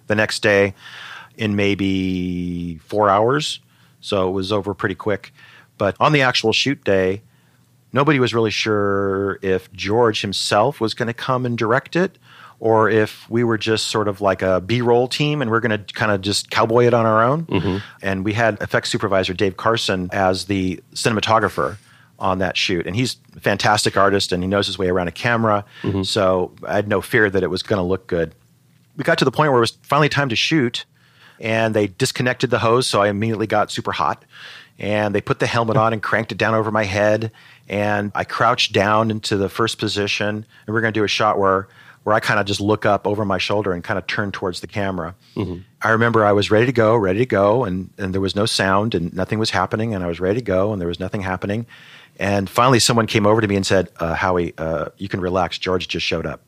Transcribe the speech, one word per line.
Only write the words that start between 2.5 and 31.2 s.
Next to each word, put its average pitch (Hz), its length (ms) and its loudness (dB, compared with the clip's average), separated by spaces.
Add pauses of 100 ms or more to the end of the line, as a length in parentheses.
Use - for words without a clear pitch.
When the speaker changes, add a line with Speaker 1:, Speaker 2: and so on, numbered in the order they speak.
Speaker 1:
four 104 240 2
hours. 120 500 0 (400)
So 95 300 -2
it - 20 -2
was 95 200 -4
over 101 220 -2
pretty 98 220 -4
quick. - 380 -6 (440)
But 98 220 0
on 139 140 4
the 143 80 4
actual 120 320 2
shoot - 300 -2
day, 95 380 2 (720)
nobody 143 260 4
was 120 140 2
really 113 180 2
sure 98 880 0
if 95 320 -2
George 107 480 2
himself 107 580 0
was 110 140 -2
gonna 117 200 -4
come 127 320 -4
and 120 120 -4
direct 117 380 -2
it 185 220 -2 (420)
or 110 300 4
if 107 400 0
we 117 140 0
were 113 140 2
just 107 300 -2
sort 107 200 -2
of 98 140 -4
like 95 220 0
a 92 180 2
B-roll 120 460 2
team 147 340 -2
and 117 80 -2
we're 113 100 2
gonna 110 200 -2
kinda 104 400 -2
just 98 320 -4
cowboy 117 340 4
it 120 80 4
on 113 120 4
our 110 180 4
own. 151 240 0
Speaker 2:
Mm-hmm. 92 300 -2 (240)
Speaker 1:
And 95 220 -4
we 104 100 -2
had 110 280 0
effects - 280 -2
supervisor 95 440 0
Dave 95 240 -2
Carson 98 560 -2
as 95 320 0
the 92 360 -2 (120)
cinematographer 104 840 0 (420)
on 95 180 0
that 92 180 -2
shoot. 87 300 -2
And 90 100 -6
he's 123 200 -2 (200)
a - 40 -20
fantastic 104 580 2
artist 98 340 2
and 90 120 0
he 92 40 -2
knows 101 200 0
his 95 100 -8
way 92 120 0
around 90 180 0
a 85 40 -4
camera. 113 540 0 (160)
Speaker 2:
Mm-hmm. 98 220 -2
Speaker 1:
So 92 480 0 (160)
I 82 80 -2
had 104 120 0
no 101 140 0
fear 107 300 2
that 95 100 0
it 90 80 2
was 90 140 -4
gonna 98 200 0
look 95 220 -2
good. 82 300 -4 (600)
We 139 80 -6
got 165 160 2
to 147 60 0
the 127 60 2
point 151 200 2
where 127 80 4
it - 20 6
was - 200 0
finally 143 280 2
time 139 200 -2
to 110 60 -4
shoot 143 500 -2 (540)